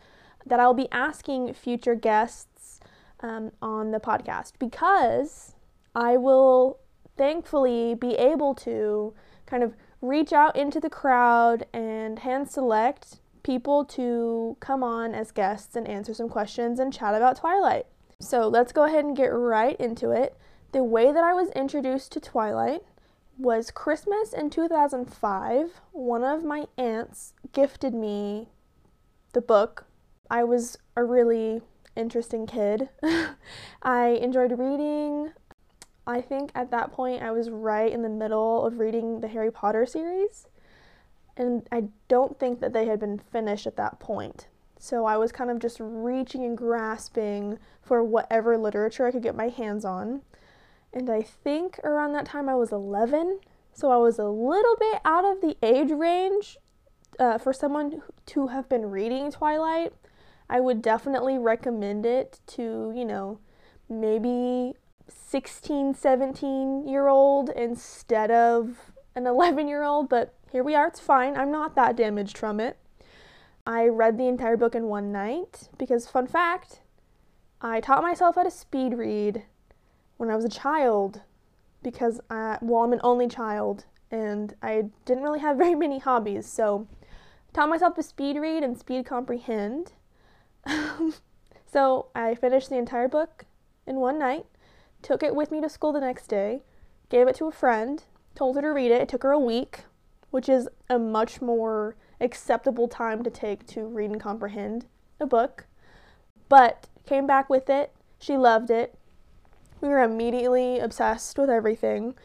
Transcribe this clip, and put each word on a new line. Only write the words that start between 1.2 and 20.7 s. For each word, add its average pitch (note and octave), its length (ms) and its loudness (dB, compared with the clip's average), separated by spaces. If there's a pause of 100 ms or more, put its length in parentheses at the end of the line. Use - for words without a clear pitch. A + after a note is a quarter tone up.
future A#3+ 400 -2
guests, - 840 -2 (400)
um, A3 320 -10 (100)
on A3 300 -4
the A3 80 -2
podcast, - 580 -4
because C#4 960 0 (400)
I A#3+ 220 4
will C4 640 6 (340)
thankfully C4+ 800 0
be A#3+ 200 -4
able C#4 400 2
to G#3+ 580 -4 (320)
kind A#3+ 180 -2
of A#3 140 -2 (240)
reach D4 320 0
out D4+ 240 6
into C#4+ 240 -2
the D#4+ 80 -4
crowd A#3+ 840 4
and A3 460 -8
hand C4+ 300 -4
select B3 720 -2 (220)
people C#4 420 0
to A#3 760 -4
come C4+ 220 -2
on A3+ 320 -4
as A3 160 -8
guests G3+ 460 -4
and A3+ 100 -6
answer G#3 280 -8
some A#3 160 -6
questions A#3 500 -4
and C4 100 0
chat G#3+ 240 -2
about B3+ 220 4
Twilight. E4 480 2 (340)
So A#3 300 0
let's A#3 240 4
go D4+ 120 6
ahead D4+ 200 4
and D4 100 -4
get B3+ 120 2
right A#3+ 520 2
into A#3 320 -4
it. A#3 240 0 (380)